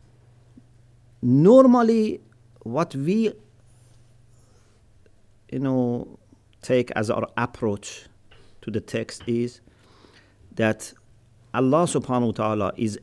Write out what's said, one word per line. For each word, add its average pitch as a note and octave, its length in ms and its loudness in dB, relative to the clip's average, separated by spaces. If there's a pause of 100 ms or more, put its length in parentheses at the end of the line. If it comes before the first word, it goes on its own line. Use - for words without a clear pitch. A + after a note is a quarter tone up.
(1200)
normally A3+ 1000 6 (400)
what C#3+ 340 -6
we, F#3+ 380 -2 (2250)
you C3 80 -8
know, B2+ 600 -4 (420)
take B2+ 320 0
as A2 180 -4
our A2 160 -4 (100)
approach - 680 -8 (540)
to - 100 -14
the G#2 100 -6
text - 460 -10
is A#2+ 340 -6 (960)
that A2 380 -2 (640)
Allah C3 300 2
subhanahu B2 420 -2
wa A2 60 -2
ta'ala G#2+ 440 -2
is G#2+ 260 -4